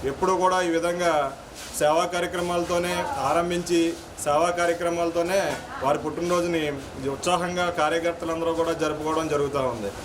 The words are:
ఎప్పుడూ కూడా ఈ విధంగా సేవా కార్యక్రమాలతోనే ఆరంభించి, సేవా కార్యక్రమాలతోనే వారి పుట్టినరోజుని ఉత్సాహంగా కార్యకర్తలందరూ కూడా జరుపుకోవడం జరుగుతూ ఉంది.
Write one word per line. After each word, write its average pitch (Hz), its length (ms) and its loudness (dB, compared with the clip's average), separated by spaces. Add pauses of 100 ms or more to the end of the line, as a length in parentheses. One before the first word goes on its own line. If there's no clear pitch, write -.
ఎప్పుడూ 180 320 0
కూడా 185 260 4
ఈ 175 60 0
విధంగా 165 680 2 (420)
సేవా 160 260 4
కార్యక్రమాలతోనే 175 1040 0
ఆరంభించి, 170 880 2 (300)
సేవా 156 260 4
కార్యక్రమాలతోనే 170 1040 0 (260)
వారి 143 160 2
పుట్టినరోజుని 165 760 0 (360)
ఉత్సాహంగా 175 640 0
కార్యకర్తలందరూ 165 840 0
కూడా 165 180 0
జరుపుకోవడం 156 560 -2
జరుగుతూ 143 300 0
ఉంది. 117 320 -2 (140)